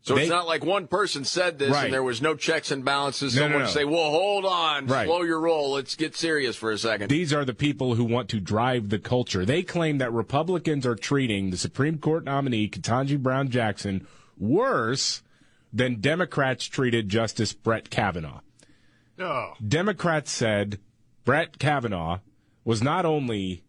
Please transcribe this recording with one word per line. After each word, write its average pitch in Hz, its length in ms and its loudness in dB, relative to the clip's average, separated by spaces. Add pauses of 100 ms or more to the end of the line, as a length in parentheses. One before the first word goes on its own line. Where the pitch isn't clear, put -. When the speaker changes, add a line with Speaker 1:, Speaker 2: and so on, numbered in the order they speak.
Speaker 1:
So 131 140 0
Speaker 2:
They 139 60 4
Speaker 1:
it's 165 80 2
not 170 160 2
like 160 180 -2
one 185 220 0
person 170 380 -2
said 170 340 0
this 139 140 2
Speaker 2:
Right. 139 120 2
Speaker 1:
and 117 100 0
there 131 80 0
was 123 180 -2
no 156 140 2
checks 151 360 -2
and 139 140 -4
balances. 139 500 0
Speaker 2:
No, 143 80 4
no, 147 40 2
Speaker 1:
Someone 147 160 2
Speaker 2:
no. 117 60 0
Speaker 1:
say, 147 180 0
"Well, 156 240 2
hold 196 340 2
on, 160 420 0
Speaker 2:
Right. 127 200 2
Speaker 1:
slow 175 160 2
your 165 180 0
roll. 156 320 2
Let's 139 220 -4
get 156 220 -4
serious 147 400 0
for 110 140 -2
a 107 80 0
second." 104 300 -2
Speaker 2:
These 147 240 2
are 147 140 0
the 123 80 -4
people 139 400 0
who 120 100 2
want 117 260 -2
to 110 100 -2
drive 110 500 0
the 104 80 0
culture. 120 480 0
They 156 160 2
claim 160 360 0
that 123 140 -2
Republicans 147 720 0
are 120 120 2
treating 110 540 0
the 90 60 -2
Supreme 139 420 -2
Court 156 260 0
nominee, 131 440 0
Ketanji 131 500 0
Brown 131 300 0
Jackson, 104 580 -2 (300)
worse 135 880 0 (500)
than 120 280 0
Democrats 143 680 0
treated 117 440 0
Justice 110 420 0
Brett - 380 -2
Kavanaugh. 85 500 -2 (800)
Speaker 3:
Oh. 135 340 -6 (140)
Speaker 2:
Democrats 165 680 0
said 104 460 0 (480)
Brett 151 320 0
Kavanaugh 98 640 0 (440)
was 113 180 0
not 165 220 2
only 113 640 -2